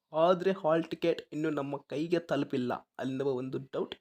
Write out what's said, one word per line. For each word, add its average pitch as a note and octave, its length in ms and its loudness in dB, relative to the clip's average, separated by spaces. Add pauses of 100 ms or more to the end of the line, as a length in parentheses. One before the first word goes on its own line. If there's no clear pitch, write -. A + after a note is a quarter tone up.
(120)
ಆದ್ರೆ F3 400 4
ಹಾಲ್ E3 320 2
ಟಿಕೆಟ್ - 380 0 (100)
ಇನ್ನು D#3 180 0
ನಮ್ಮ C#3+ 260 -2
ಕೈಗೆ D#3+ 420 -2
ತಲುಪಿಲ್ಲ C#3 560 -2
ಅನ್ನುವ C3+ 580 -4
ಒಂದು C3 260 -4
ಡೌಟ್ C#3 420 -8